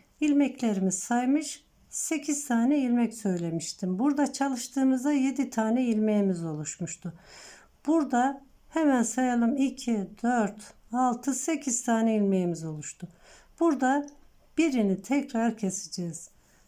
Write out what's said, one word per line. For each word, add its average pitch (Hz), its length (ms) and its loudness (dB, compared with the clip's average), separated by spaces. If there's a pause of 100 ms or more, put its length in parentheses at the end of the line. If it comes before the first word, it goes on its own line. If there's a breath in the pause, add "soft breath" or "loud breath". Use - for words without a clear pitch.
(220 loud breath)
ilmeklerimi 240 720 2
saymış, 254 760 -2 (240)
sekiz - 580 -4
tane 247 320 2
ilmek 240 340 2
söylemiştim. 180 840 -4
Burada 285 340 0
çalıştığımızda 262 800 0
yedi 269 360 0
tane 226 360 0
ilmeğimiz 208 580 2
oluşmuştu. 160 680 -8 (720 loud breath)
Burada 277 560 2 (280)
hemen 277 340 2
sayalım. 240 540 0
İki, 233 520 -2 (140)
dört, 233 500 0 (200)
altı, 247 400 0
sekiz 269 500 -2
tane 226 320 2
ilmeğimiz 185 480 2
oluştu. 156 440 -10 (520 loud breath)
Burada 285 480 2 (500)
birini 226 440 2
tekrar 233 560 -2
keseceğiz. 180 720 -6 (380 soft breath)